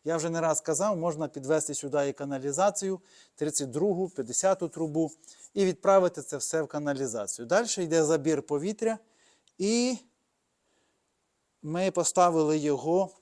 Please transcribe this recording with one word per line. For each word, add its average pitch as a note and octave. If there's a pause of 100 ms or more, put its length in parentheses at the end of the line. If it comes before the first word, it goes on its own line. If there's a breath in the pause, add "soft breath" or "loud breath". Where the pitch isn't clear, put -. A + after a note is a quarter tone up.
Я E3
вже E3
не E3
раз D#3+
казав, F3
можна D#3+
підвести C#3+
сюди C#3+
і C3+
каналізацію, D3 (340 soft breath)
тридцять D3
другу, F3+
п'ятдесяту F3
трубу, D#3+ (440 loud breath)
і G3
відправити F#3
це -
все D#3+
в C#3+
каналізацію. C3
Далі G#3 (120)
йде D#3+
забір D3
повітря, G#3+ (600 soft breath)
і A#3+ (1600)
ми F3
поставили D#3+
його D3+ (120)